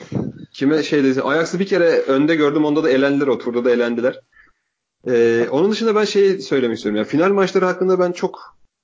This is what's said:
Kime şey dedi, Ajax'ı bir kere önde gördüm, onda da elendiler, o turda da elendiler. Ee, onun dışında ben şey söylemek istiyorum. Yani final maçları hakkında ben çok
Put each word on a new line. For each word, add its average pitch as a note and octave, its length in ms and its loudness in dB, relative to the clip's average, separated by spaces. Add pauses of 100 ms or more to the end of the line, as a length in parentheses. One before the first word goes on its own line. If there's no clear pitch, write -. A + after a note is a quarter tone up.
(520)
Kime D3 300 0
şey D3 220 0
dedi, C3 180 2
Ajax'ı E3 380 -2
bir G3 60 -2
kere E3+ 360 2
önde D3+ 340 2
gördüm, D3+ 280 0
onda D3+ 200 0
da D3 60 2
elendiler, C#3 360 0
o B2 120 0
turda A#2+ 260 -4
da B2+ 60 2
elendiler. A#2+ 500 -2 (840)
Ee, A#2 440 2
onun E3 220 2
dışında A3 220 -2
ben G#3+ 100 2
şey G3 340 2
söylemek B2 380 -2
istiyorum. G#2+ 200 -4
Yani G#2+ 100 -2
final E3+ 240 2
maçları F#3+ 340 2
hakkında F3+ 340 0
ben F3+ 140 0
çok - 440 -8 (280)